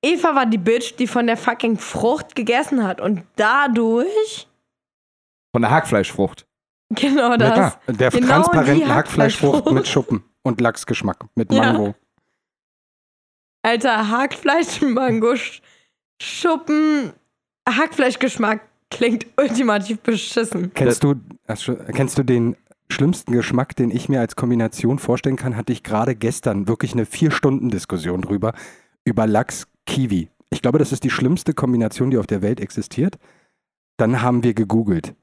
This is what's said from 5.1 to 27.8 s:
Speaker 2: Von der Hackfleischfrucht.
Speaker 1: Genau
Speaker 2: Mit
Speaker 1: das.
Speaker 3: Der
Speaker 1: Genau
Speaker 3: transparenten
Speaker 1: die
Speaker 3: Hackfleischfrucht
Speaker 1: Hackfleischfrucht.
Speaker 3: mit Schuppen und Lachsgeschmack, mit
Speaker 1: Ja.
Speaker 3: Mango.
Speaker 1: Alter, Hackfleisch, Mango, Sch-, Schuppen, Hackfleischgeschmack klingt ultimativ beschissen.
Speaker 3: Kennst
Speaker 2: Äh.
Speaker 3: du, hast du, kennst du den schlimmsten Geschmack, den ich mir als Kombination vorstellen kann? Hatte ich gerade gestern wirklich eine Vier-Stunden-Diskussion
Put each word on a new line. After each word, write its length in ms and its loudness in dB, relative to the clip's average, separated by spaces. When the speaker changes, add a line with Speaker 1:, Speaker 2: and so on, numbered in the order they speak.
Speaker 2:
Von 80 0
der 80 2
Hackfleischfrucht. 800 0
Speaker 1:
Genau 420 2
Speaker 2:
Mit 100 2
Speaker 1:
das. 360 4
Speaker 3:
Der 220 2
Speaker 1:
Genau 180 2
Speaker 3:
transparenten 380 4
Speaker 1:
die 80 2
Speaker 3:
Hackfleischfrucht 680 2
Speaker 1:
Hackfleischfrucht. 180 2
Speaker 3:
mit 120 0
Schuppen 360 0
und 180 -2
Lachsgeschmack, 640 -2
mit 180 0
Speaker 1:
Ja. 200 4
Speaker 3:
Mango. 200 0
Speaker 1:
Alter, 460 2
Hackfleisch, 720 0
Mango, 540 0
Sch-, 260 -10
Schuppen, 920 -2
Hackfleischgeschmack 920 0
klingt 380 -2
ultimativ 640 0
beschissen. 720 -4
Speaker 3:
Kennst 300 2
Speaker 2:
Äh. 100 4
Speaker 3:
du, 80 -6
hast 200 -6
du, 80 -2
kennst 420 -2
du 60 2
den 320 2
schlimmsten 440 0
Geschmack, 420 0
den 160 0
ich 180 -6
mir 100 2
als 160 -4
Kombination 640 0
vorstellen 360 -2
kann? 200 -6
Hatte 180 -6
ich 100 -8
gerade 320 0
gestern 520 -2
wirklich 260 -2
eine 120 0
Vier-Stunden-Diskussion 1160 -2